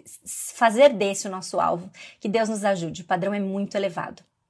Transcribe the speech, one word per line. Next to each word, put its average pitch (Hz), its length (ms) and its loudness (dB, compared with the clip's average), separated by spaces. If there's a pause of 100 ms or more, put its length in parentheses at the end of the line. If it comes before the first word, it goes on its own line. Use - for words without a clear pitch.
(560)
fazer 240 340 8
desse 202 380 -2
o - 20 -8
nosso 185 300 -6
alvo. 175 320 0 (280)
Que - 80 -6
Deus 220 220 2
nos 214 160 -2
ajude. 170 380 -2
O - 20 -20
padrão 190 260 0
é 202 80 -2
muito 196 380 -2
elevado. - 460 -4 (260)